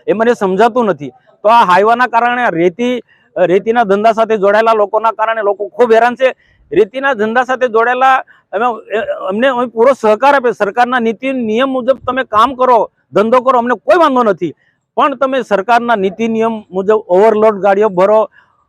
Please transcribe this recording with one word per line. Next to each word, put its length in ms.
એ 60
મને 200
સમજાતું 520
નથી. 240
તો 60
આ 140
હાઈવાના 440
કારણે, 360
આ 60
રેતી, 500
અ, 100
રેતીના 380
ધંધા 280
સાથે 260
જોડાયેલા 360
લોકોના 380
કારણે 300
લોકો 260
ખૂબ 260
હેરાન 220
છે. 200
રેતીના 420
ધંધા 300
સાથે 240
જોડાયેલા 560
અમે, 140
અ, 40
અમને, 180
અમે 180
પૂરો 280
સહકાર 420
આપે. 160
સરકારના 480
નીતિ 340
નિયમ 360
મુજબ 280
તમે 160
કામ 320
કરો, 360
ધંધો 280
કરો, 180
અમને 160
કોઈ 220
વાંધો 260
નથી, 300
પણ 200
તમે 260
સરકારના 540
નીતિ 320
નિયમ 440
મુજબ 260
ઓવરલોડ 520
ગાડીઓ 300
ભરો, 400